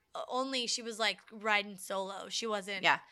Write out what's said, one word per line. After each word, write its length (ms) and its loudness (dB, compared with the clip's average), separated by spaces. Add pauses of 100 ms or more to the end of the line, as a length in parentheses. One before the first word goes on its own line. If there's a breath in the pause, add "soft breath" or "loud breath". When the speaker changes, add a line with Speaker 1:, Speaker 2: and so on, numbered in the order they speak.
(140)
Speaker 1:
uh, 140 -6
only 400 0
she 140 0
was, 180 -6
like, 200 2 (120)
riding 460 0
solo. 520 -4
She 180 -2
wasn't 360 -2
Speaker 2:
Yeah. 160 8 (120 soft breath)